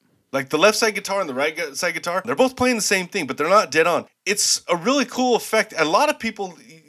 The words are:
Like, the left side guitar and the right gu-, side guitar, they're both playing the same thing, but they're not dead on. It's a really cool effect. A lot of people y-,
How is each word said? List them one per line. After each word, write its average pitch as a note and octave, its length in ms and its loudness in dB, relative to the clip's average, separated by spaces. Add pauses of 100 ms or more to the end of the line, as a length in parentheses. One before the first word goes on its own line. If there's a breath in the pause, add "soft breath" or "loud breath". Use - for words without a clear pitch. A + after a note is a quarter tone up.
(320)
Like, C3+ 180 -4
the D3+ 80 -2
left G#3+ 200 4
side A3 180 0
guitar G3 240 -4
and F3 100 -4
the C3 40 -6
right D3 220 -2
gu-, D3+ 200 -8
side F3 200 -4
guitar, F3 300 -4
they're A#3 100 -2
both B3+ 200 2
playing B3+ 220 2
the G3+ 40 -4
same F#3 260 0
thing, E3+ 200 -6
but C3 100 -6
they're D3+ 120 0
not F#3+ 220 4
dead D#3+ 160 4
on. C#3+ 180 0 (200)
It's - 440 -2
a F3 80 2
really B3 280 0
cool B3 300 0
effect. G#3+ 420 0
A D#3 80 2
lot G3+ 240 2
of - 100 -2
people G3+ 380 -8
y-, C#3 320 -20